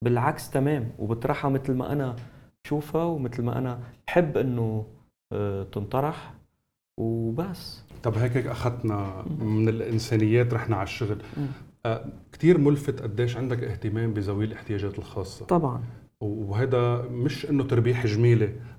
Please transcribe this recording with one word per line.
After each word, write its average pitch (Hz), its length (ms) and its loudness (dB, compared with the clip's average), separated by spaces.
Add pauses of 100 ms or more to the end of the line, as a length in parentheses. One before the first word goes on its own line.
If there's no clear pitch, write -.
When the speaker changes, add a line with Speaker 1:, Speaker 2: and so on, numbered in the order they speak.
Speaker 1:
بالعكس 120 460 0
تمام، 135 480 0
وبطرحها 120 520 0
مثل 135 240 0
ما 127 180 -2
أنا 131 240 -2 (480)
بشوفها 151 400 -2
ومثل 127 380 -2
ما 123 160 -2
أنا 123 220 -4 (260)
بحب 170 300 4
إنه، 110 500 0 (460)
آه، 101 300 -2
تنطرح 127 720 -4 (680)
وبس. 117 840 -4 (180)
Speaker 2:
طب 110 160 0
هيك، 123 180 2
هيك 127 100 0
أخذنا 104 760 -2 (160)
Speaker 1:
مم. 107 160 2
Speaker 2:
من 110 120 6
الإنسانيات 113 840 2
رحنا 113 220 0
على 95 80 -2
الشغل. 101 380 -4 (140)
Speaker 1:
مم. 147 100 -2 (400)
Speaker 2:
آه، 113 180 -2 (280)
كتير 170 260 6
ملفت 143 440 2
قديش 120 340 0
عندك 120 280 -2
اهتمام 107 500 -2
بذوي 101 300 0
الاحتياجات 101 540 -4
الخاصة. - 480 -8
Speaker 1:
طبعا. 139 360 2 (380)
Speaker 2:
وهذا 117 840 0
مش 123 480 -4
إنه 139 140 4
تربيح 120 420 4
جميلة 107 460 6 (260)